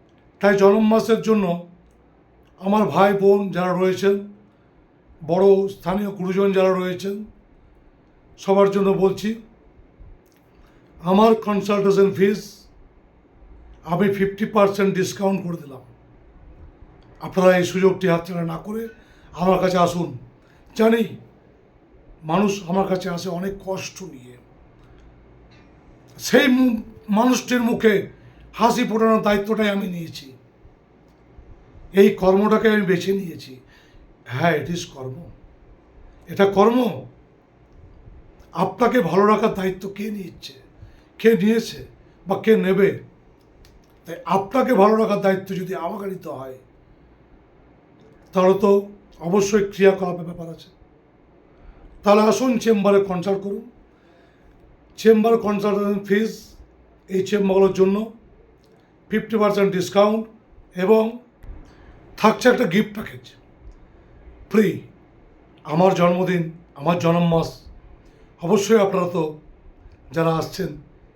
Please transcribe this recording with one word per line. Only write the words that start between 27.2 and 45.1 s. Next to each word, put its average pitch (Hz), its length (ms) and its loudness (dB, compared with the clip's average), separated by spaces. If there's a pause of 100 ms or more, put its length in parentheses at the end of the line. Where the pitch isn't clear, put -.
মুখে 208 600 0 (300)
হাসি 226 320 2
ফোটানোর 220 380 2
দায়িত্বটাই 208 460 0
আমি 196 200 -4
নিয়েছি। 147 440 -12 (1600)
এই 196 180 6
কর্মটাকে 208 580 2
আমি 214 140 2
বেছে 180 300 -2
নিয়েছি। 131 480 -10 (640)
হ্যাঁ, 143 400 -2
it 165 60 -10
is 170 80 -6 (160)
কর্ম, 131 200 -14 (1120)
এটা 196 180 2
কর্ম। 202 600 0 (1500)
আপনাকে 233 480 0
ভালো 185 260 2
রাখার 214 280 2
দায়িত্ব 190 340 -6
কে 208 220 -10
নিচ্ছে, 190 420 -14 (680)
কে 226 160 4
নিয়েছে 220 520 -2 (400)
বা 190 160 -4
কে 220 140 4
নেবে? 190 460 0 (1040)
তাই 165 180 -14
আপনাকে 196 500 -2
ভালো 208 220 6
রাখার 202 240 0